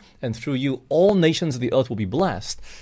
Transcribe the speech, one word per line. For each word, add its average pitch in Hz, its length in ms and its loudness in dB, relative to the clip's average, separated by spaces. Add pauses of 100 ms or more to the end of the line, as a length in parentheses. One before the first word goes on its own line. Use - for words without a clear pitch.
(240)
and 110 120 -4
through - 200 -4
you 131 340 -2
all 180 240 4
nations 165 400 2
of 120 80 -6
the 123 100 0
earth 131 160 2
will 120 80 -6
be 104 100 -2
blessed." 127 540 -2 (220)